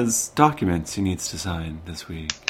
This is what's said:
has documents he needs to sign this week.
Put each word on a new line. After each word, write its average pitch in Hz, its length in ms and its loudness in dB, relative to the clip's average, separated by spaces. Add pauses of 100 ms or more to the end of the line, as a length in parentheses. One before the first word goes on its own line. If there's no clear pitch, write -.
has 117 280 0
documents 110 640 4
he 104 60 -2
needs 92 280 0
to - 80 -8
sign 82 480 -4
this 85 220 -10
week. 80 420 -8